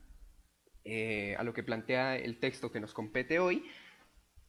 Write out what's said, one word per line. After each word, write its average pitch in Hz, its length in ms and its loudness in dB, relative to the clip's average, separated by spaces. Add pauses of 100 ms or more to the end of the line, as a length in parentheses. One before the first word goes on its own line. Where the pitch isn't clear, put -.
(840)
eh, 107 520 0
a - 60 -2
lo 117 100 0
que 113 120 -4
plantea 127 520 2
el 120 220 -4
texto 131 320 0
que 113 100 -4
nos 110 140 -8
compete 127 460 2
hoy, 185 240 4 (840)